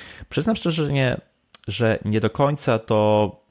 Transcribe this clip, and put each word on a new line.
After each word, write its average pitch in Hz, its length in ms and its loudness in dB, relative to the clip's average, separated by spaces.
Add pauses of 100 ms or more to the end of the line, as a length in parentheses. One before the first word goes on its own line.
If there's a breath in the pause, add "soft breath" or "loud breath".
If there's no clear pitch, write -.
(300 loud breath)
Przyznam 190 260 -2
szczerze, 160 300 -2
że 143 80 -2
nie, 127 280 0 (460)
że 110 380 0
nie 107 140 0
do 107 100 2
końca 139 500 0
to 107 520 2 (200)